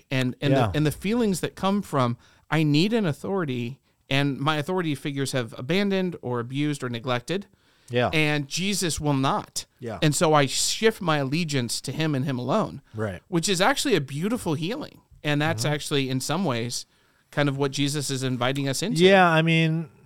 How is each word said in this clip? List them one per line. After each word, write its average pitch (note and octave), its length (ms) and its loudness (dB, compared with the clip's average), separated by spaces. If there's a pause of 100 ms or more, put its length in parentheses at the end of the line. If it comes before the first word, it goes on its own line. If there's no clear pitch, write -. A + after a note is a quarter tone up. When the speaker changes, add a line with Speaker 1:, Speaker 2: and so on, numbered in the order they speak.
(120)
Speaker 1:
and, B2+ 280 -2
and, C#3 140 0
Speaker 2:
Yeah. B2+ 140 4
Speaker 1:
the, F#2+ 100 -2
and D3+ 80 2
the D3 60 2
feelings G#3 480 0
that - 160 -6
come G3 260 0
from, B2 360 0 (300)
"I D#3 140 2
need D#3 320 4
an A3 140 2
authority, C#3 720 -4 (320)
and C#3 260 0
my D3+ 200 0
authority E3+ 360 -2
figures C#3 380 -4
have A#2+ 260 -4
abandoned F#3 640 0
or B2 180 -4
abused C#3 440 -4
or B2+ 60 -4
neglected." B2 580 -4 (420)
Speaker 2:
Yeah. A#2+ 240 2
Speaker 1:
And D3+ 340 0
Jesus F3+ 540 -2
will D3 140 0
not. C#3 500 -2 (140)
Speaker 2:
Yeah. A2 240 -10
Speaker 1:
And D#3 100 4
so D#3 220 4
I D3 100 6
shift - 560 0
my D#3+ 160 0
allegiance C#3 640 -2
to - 100 -8
him D#3 220 -2
and C3 100 0
him C3 140 -2
alone. C3+ 460 -2 (100)
Speaker 2:
Right. G#2 340 -6
Speaker 1:
Which E3+ 220 0
is F3+ 100 0
actually A#3 360 2
a D#3 60 2
beautiful D#3+ 520 -4
healing. G3+ 480 -6 (220)
And D3 180 0
that's D3+ 220 0
Speaker 2:
Mm-hmm. D3 100 0
Speaker 1:
actually, C#3+ 380 -2
in C3 100 0
some E3+ 240 -2
ways, A#2+ 400 -2 (460)
kind C#3+ 180 0
of C3+ 80 -2
what C#3 140 0
Jesus C#3+ 400 -2
is C3 100 -4
inviting C3 480 -2
us C3+ 140 -4
into. F3 200 2
Speaker 2:
Yeah, F#3+ 240 8
I D#3+ 140 6
mean, E3 480 2 (160)